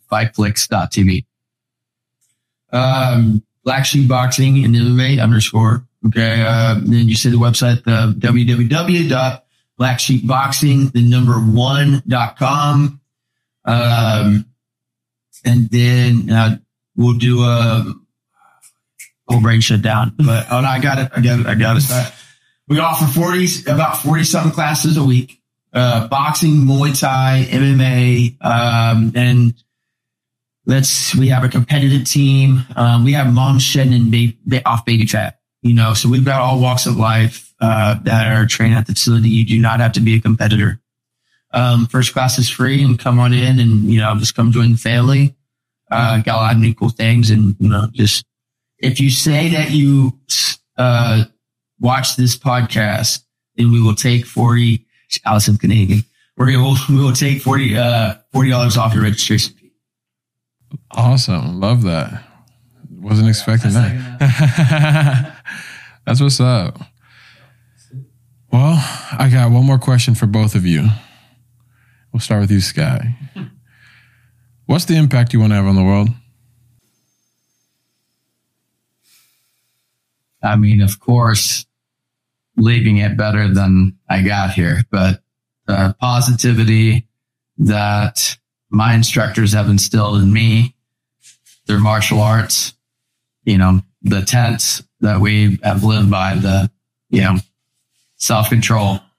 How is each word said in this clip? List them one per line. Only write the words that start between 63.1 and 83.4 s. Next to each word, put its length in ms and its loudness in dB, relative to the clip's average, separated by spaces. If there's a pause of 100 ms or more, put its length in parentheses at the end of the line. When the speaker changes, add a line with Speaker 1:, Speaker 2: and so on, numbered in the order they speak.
Speaker 1:
Yeah, 40 4
Speaker 3:
expecting 420 0
Speaker 1:
that's 480 -4
Speaker 3:
that. 1160 0 (360)
<laughs> 340 -20
That's 140 0
what's 200 0
up. 400 -2 (1700)
Well, 220 2 (380)
I 180 0
got 200 2
one 140 4
more 140 4
question 360 0
for 120 -2
both 280 0
of 120 0
you. 220 0 (1200)
We'll 80 -6
start 200 -2
with 100 0
you, 100 2
Sky. 560 -4 (1500)
What's 200 -2
the 100 0
impact 360 2
you 80 2
wanna 140 2
have 120 0
on 100 2
the 80 2
world? 240 0 (4000)
Speaker 1:
I 140 -2
mean, 240 4
of 200 0
course, 640 -2 (920)
leaving 400 2
it 200 -2
better 360 -2